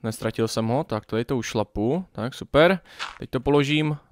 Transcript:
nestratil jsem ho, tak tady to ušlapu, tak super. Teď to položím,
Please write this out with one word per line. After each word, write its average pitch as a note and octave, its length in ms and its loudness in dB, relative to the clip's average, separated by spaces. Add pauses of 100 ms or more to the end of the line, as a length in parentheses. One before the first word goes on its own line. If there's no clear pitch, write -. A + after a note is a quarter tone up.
nestratil A2+ 440 -4
jsem A2+ 200 -2
ho, C3 160 0
tak - 220 -6
tady A2+ 200 -2
to C3+ 120 -2
ušlapu, A#2 760 -2
tak A#2 220 -8
super. E3+ 460 4 (400)
Teď - 100 -12
to C3 100 -4
položím, D3 580 2 (140)